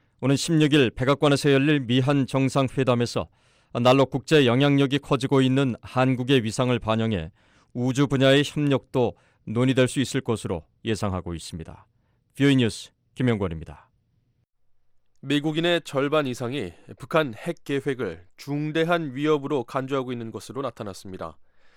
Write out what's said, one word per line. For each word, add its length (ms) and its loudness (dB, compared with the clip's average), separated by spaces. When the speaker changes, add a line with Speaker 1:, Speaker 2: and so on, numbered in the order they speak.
Speaker 1:
오는 140 2
십육 360 2
일 180 6
백악관에서 600 2
열릴 280 2
미한 460 0
정상회담에서 1000 0
날로 260 6
국제 400 2
영향력이 520 4
커지고 420 0
있는 420 2
한국의 600 2
위상을 380 0
반영해 500 -2
우주 340 0
분야의 360 4
협력도 720 -2
논의될 440 2
수 120 -4
있을 200 -2
것으로 440 -4
예상하고 500 -4
있습니다. 520 -14
뷰이 200 4
뉴스 340 -2
김영권입니다. 720 -4
Speaker 2:
미국인의 640 0
절반 420 0
이상이 460 -6
북한 360 -2
핵 300 -10
계획을 640 -6
중대한 800 -4
위협으로 500 -2
간주하고 480 -4
있는 200 -10
것으로 300 -10
나타났습니다. 760 -12